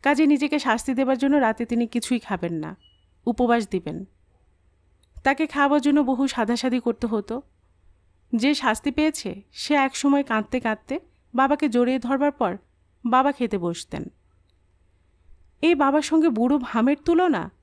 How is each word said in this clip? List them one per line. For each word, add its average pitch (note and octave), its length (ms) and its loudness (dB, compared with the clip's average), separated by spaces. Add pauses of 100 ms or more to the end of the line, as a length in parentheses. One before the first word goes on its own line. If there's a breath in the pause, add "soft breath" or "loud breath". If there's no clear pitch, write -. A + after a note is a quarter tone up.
কাজে D4 240 2
নিজেকে D4 320 2
শাস্তি A#3+ 360 -2
দেবার C4 240 0
জন্য C#4 180 2
রাতে A#3 300 0
তিনি A#3 200 -2
কিছুই A#3+ 320 -4
খাবেন F3 340 -6
না, D#3+ 240 -8 (500)
উপবাস A#3 420 0
দিবেন।" E3 360 -8 (1200)
তাকে C#4+ 220 0
খাওয়াবার C#4+ 340 2
জন্য C#4+ 200 2
বহু C4 280 0
সাধাসাধি A#3+ 520 -2
করতে A#3 260 -4
হতো। A3+ 360 -6 (920)
যে B3+ 200 2
শাস্তি C4+ 360 -2
পেয়েছে, B3 520 -4 (100)
সে - 220 -4
এক C4+ 220 0
সময় C#4 280 2
কাঁদতে A3+ 360 -4
কাঁদতে A#3 400 -6 (340)
বাবাকে C#4 340 2
জড়িয়ে A#3+ 300 2
ধরবার C#4 340 -2
পর G3 260 -4 (480)
বাবা C4 260 2
খেতে A3+ 260 -4
বসতেন। - 460 -6 (1600)
এই E4 120 4
বাবার C#4+ 280 2
সঙ্গে D#4+ 260 2
বুড়ো B3 300 2
ভামের B3 460 0
তুলনা! E4 460 2 (120)